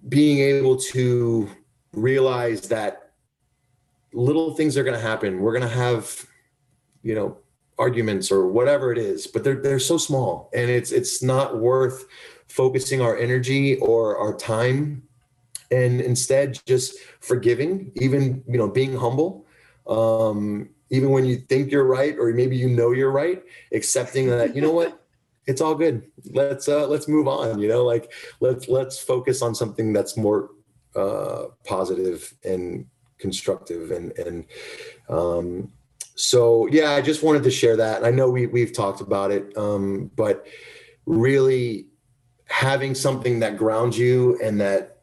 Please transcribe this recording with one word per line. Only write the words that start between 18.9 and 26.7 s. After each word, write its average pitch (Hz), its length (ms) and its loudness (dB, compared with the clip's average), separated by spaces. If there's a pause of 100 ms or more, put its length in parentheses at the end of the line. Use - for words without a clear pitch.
humble. 135 520 -2 (400)
Um, 110 840 0 (220)
even 131 180 2
when 131 160 4
you 127 120 0
think 139 340 -2
you're 143 140 4
right, 135 340 2
or 117 140 2
maybe, 127 220 0
you 127 140 0
know, 120 220 2
you're 135 180 0
right, 156 320 -2 (300)
accepting - 560 -2
that, 120 280 0
you 143 60 -2
know 156 100 4
what, 165 300 0 (220)
<laughs> - 240 -20
it's 131 120 -2
all 156 140 0
good. 143 320 0 (200)
Let's, 135 440 -2
uh, 147 160 2